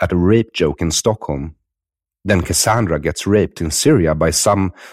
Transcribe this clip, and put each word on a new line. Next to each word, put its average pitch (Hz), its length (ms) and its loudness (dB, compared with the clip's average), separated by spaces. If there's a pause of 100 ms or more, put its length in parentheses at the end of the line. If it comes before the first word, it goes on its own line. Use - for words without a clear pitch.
at 85 120 -2
a 92 40 0
rape 98 380 2
joke 76 260 -2
in 85 100 -2
Stockholm, 78 680 -4 (680)
then 95 200 0
Cassandra 85 580 -2
gets 73 260 -6
raped 95 360 0
in 80 80 -4
Syria 87 440 2
by 80 140 0
some 98 460 0 (180)